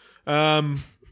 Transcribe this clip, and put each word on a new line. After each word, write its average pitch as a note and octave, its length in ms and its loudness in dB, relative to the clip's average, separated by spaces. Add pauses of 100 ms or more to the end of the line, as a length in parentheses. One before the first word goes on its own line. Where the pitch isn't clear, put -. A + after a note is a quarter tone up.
(280)
Um, D3+ 560 0 (280)